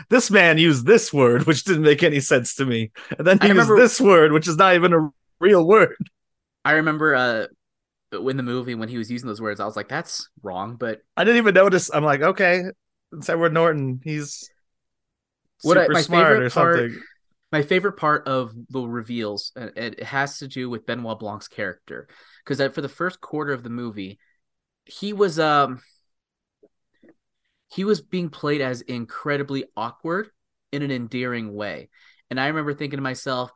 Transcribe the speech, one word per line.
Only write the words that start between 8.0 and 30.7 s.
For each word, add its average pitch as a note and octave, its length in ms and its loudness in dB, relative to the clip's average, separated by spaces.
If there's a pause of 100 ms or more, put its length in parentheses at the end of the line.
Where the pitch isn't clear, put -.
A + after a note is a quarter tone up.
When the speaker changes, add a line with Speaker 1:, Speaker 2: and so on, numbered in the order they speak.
Speaker 2:
in B2+ 240 -6
the C3 60 -6
movie B2 320 -6
when A2+ 120 -8
he A#2+ 100 -12
was A2+ 140 -8
using B2 160 -10
those G#2+ 140 -10
words, G#2 180 -6
I G2+ 60 -6
was A2 100 -8
like, G2+ 140 -10
"That's - 400 -10 (120)
wrong," G2+ 360 -10
but A2+ 240 -8 (160)
Speaker 1:
I F3+ 80 2
didn't A#3 140 4
even G#3+ 140 2
notice. F#3 400 4
I'm D3+ 120 0
like, C#3+ 160 0
"Okay, F3+ 420 0 (480)
it's D3+ 160 -16
Edward E3 240 0
Norton. D3+ 540 0
He's D3+ 440 -12 (1120)
Speaker 2:
What F3 140 4
I, F#3 40 6
Speaker 1:
super D3+ 140 2
Speaker 2:
my E3 60 2
Speaker 1:
smart E3+ 260 4
Speaker 2:
favorite C#3+ 180 4
Speaker 1:
or B2 40 -2
Speaker 2:
part, E3+ 280 2
Speaker 1:
something." A#2+ 240 -6 (500)
Speaker 2:
my D#3 100 0
favorite F#3 360 -2
part D3 300 -2
of B2+ 260 -4 (160)
the C3 120 -8
reveals, A#2 760 -8
uh, A#2 180 -14
it, A2+ 240 -10
it - 40 -12
has C#3 360 -6
to C#3 80 -14
do B2+ 220 -10
with A2+ 160 -12
Benoit A#2 340 -8
Blanc's G#2 300 -12
character, F2 580 -12 (380)
'cause C#3 140 -6
that C#3 140 -2
for D#3+ 80 -8
the C#3 80 -8
first F3+ 320 -8
quarter D3+ 320 -8
of A#2+ 100 -10
the A#2+ 60 -14
movie, G#2 480 -12 (680)
he G#3 260 -10
was, F#3+ 260 0
um, C#3+ 420 0 (1900)
he F#3 140 -8
was G#3 180 0
being F3 280 -6
played D3 320 -4
as B2 200 -6
incredibly C3+ 840 -8 (100)
awkward E3 540 -8 (420)